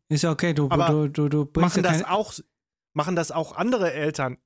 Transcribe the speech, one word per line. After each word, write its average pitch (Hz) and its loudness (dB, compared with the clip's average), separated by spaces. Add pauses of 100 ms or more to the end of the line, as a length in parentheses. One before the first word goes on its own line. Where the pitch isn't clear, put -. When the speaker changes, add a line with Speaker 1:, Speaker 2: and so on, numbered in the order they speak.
Speaker 1:
Ist 151 2
ja 165 2
okay, 165 0
du, 147 2
Speaker 2:
Aber 170 2
Speaker 1:
du, 151 2
du, 147 0
du 147 0
bringst 175 0
Speaker 2:
machen 190 2
Speaker 1:
ja 180 2
Speaker 2:
das 160 2
Speaker 1:
keine 175 -6
Speaker 2:
auch, 214 -2 (600)
machen 151 -2
das 165 -2
auch 156 -4
andere 196 0
Eltern 147 -4